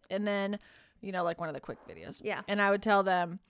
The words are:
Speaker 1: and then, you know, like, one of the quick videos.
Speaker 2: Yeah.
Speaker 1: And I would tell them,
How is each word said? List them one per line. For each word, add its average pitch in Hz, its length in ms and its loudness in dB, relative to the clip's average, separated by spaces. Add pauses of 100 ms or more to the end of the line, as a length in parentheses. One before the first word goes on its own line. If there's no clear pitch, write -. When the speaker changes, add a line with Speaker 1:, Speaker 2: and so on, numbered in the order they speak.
(100)
Speaker 1:
and 208 160 -2
then, 202 320 0 (420)
you 196 100 -10
know, 180 140 -2
like, 170 160 -2
one 165 80 -4
of 147 60 -6
the 139 60 -8
quick - 180 -10 (100)
videos. - 340 -14
Speaker 2:
Yeah. 190 260 -4
Speaker 1:
And 202 120 0
I 202 100 4
would 202 120 2
tell 202 200 6
them, 180 480 0